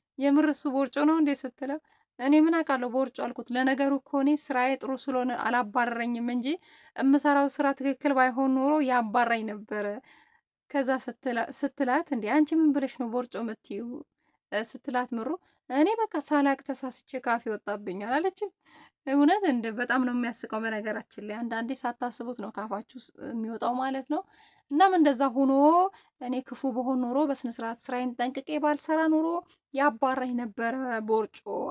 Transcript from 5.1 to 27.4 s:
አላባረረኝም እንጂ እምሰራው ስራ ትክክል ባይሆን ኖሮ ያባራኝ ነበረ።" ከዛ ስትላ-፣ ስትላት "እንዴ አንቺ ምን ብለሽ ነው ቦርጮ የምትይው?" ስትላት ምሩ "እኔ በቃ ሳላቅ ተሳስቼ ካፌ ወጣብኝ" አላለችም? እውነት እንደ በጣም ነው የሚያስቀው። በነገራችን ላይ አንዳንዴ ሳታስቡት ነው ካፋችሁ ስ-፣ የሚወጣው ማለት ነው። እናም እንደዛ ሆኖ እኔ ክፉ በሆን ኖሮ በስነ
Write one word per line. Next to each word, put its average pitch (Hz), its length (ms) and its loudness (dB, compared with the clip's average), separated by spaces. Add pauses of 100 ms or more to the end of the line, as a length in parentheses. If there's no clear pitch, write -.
አላባረረኝም 233 880 -2
እንጂ 247 180 -2 (480)
እምሰራው 277 540 4
ስራ 285 240 -2
ትክክል 277 400 -2
ባይሆን 254 400 2
ኖሮ 269 200 2 (100)
ያባራኝ 233 640 0
ነበረ።" 208 380 -6 (880)
ከዛ 269 180 0 (100)
ስትላ-፣ 240 540 -4
ስትላት 277 580 0
"እንዴ 220 180 -2
አንቺ 294 260 4
ምን 311 160 6
ብለሽ 262 240 -2
ነው 240 140 -6
ቦርጮ 247 280 -4
የምትይው?" 226 520 -8 (640)
ስትላት 247 600 -4
ምሩ 233 180 -4 (400)
"እኔ 285 260 4
በቃ 440 260 -2
ሳላቅ 277 420 2
ተሳስቼ 262 560 -10
ካፌ 240 300 -2
ወጣብኝ" 208 520 -6
አላለችም? 330 500 -2 (560)
እውነት 294 380 4
እንደ 240 280 0
በጣም 247 300 0
ነው 247 100 -2
የሚያስቀው። 233 480 -4
በነገራችን 220 640 -6
ላይ 208 140 -10
አንዳንዴ 233 380 -6
ሳታስቡት 247 640 -6
ነው 208 120 -10
ካፋችሁ 214 480 -10
ስ-፣ - 120 -14 (140)
የሚወጣው 226 500 -4
ማለት 262 340 -4
ነው። 311 120 0 (500)
እናም 370 220 6
እንደዛ 285 360 6
ሆኖ 269 240 4 (680)
እኔ 247 220 -6
ክፉ - 180 -14 (100)
በሆን 254 280 -2
ኖሮ 247 240 -2
በስነ 269 280 -2